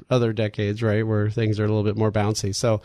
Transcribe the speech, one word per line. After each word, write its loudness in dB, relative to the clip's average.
other 2
decades, -2
right, 2
where 0
things 0
are 2
a 0
little 0
bit 0
more 2
bouncy?" -2
So, 0